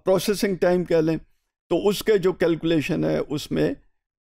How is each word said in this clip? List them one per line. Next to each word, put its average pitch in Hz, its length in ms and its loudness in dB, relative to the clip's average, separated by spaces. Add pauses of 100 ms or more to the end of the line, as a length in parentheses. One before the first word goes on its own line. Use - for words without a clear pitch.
processing 190 560 0
time 180 240 2
कह 165 120 2
लें, 160 180 0 (520)
तो 175 60 0 (140)
उसके 208 280 0
जो 180 140 0
कैलकुलेशन 165 720 0
है 156 160 -2
उसमें 151 560 -4 (480)